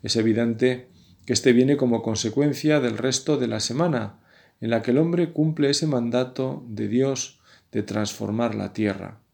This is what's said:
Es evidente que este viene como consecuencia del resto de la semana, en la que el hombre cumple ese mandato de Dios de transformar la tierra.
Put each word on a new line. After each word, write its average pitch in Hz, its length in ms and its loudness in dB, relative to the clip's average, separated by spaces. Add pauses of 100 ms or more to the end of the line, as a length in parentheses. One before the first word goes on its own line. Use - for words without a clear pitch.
Es 117 140 -2
evidente 117 720 2 (360)
que - 80 -2
este 123 200 4
viene 131 240 6
como 117 260 2
consecuencia 143 800 0
del 117 180 -2
resto 131 380 0
de 127 100 0
la 113 140 -2
semana, 123 600 -2 (400)
en 117 100 -4
la 113 120 0
que 127 80 -2
el 123 80 4
hombre 170 340 0
cumple 156 380 0
ese 143 160 0
mandato 127 840 -2
de 107 200 -6
Dios 131 520 -2 (300)
de 107 140 -2
transformar 107 720 -4
la 98 160 -6
tierra. 101 480 -4 (140)